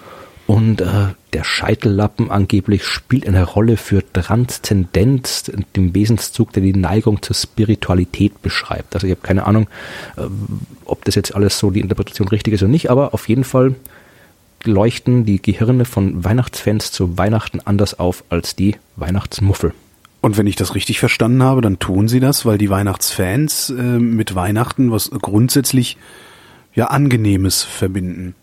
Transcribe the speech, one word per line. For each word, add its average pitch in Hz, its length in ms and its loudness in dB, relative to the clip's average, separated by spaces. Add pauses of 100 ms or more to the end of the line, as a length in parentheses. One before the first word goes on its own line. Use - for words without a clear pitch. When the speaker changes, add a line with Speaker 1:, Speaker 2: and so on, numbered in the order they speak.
(480)
Speaker 1:
Und, 110 340 2
äh, 98 280 0 (240)
der 78 100 -2
Scheitellappen 104 880 0
angeblich 101 520 2
spielt - 440 -2
eine 92 160 4
Rolle 110 340 2
für - 240 0 (120)
Transzendenz, 107 1400 0 (240)
dem 92 180 2
Wesenszug, 104 600 0
der 95 100 0
die 95 100 4
Neigung 98 480 2
zur - 140 -4
Spiritualität 101 1080 0
beschreibt. - 540 -6
Also 98 100 -2
ich 92 60 0
hab 87 100 -4
keine 95 240 0
Ahnung, 107 220 2 (500)
äh, - 40 -8 (640)
ob - 200 -6
das 104 80 0
jetzt - 220 -2
alles 101 240 2
so 104 100 2
die 98 120 0
Interpretation 98 480 -2
richtig 107 260 0
ist 98 80 0
oder 101 80 4
nicht, 151 180 2
aber 131 240 2
auf - 160 -4
jeden 127 140 2
Fall 131 320 2 (880)
leuchten 113 600 2
die 101 160 2
Gehirne 117 460 0
von 90 380 -2
Weihnachtsfans 107 680 -2
zu 90 280 -2
Weihnachten 104 440 -2
anders 101 360 0
auf 90 300 -2
als - 260 -4
die 101 200 0 (200)
Weihnachtsmuffel. 95 760 -2 (480)
Speaker 2:
Und 104 160 0
wenn 104 100 4
ich 95 80 -2
das - 180 -4
richtig 107 260 -4
verstanden 123 440 2
habe, 131 180 4
dann 98 160 2
tun 98 300 0
sie 123 120 2
das, 135 260 0
weil 107 120 2
die 101 140 0
Weihnachtsfans, 101 1000 -2
äh, 135 40 -6 (260)
mit 113 340 0
Weihnachten 107 580 0
was 107 200 -2
grundsätzlich 127 880 0 (760)
ja 117 140 0
Angenehmes 110 760 2
verbinden. 92 800 -6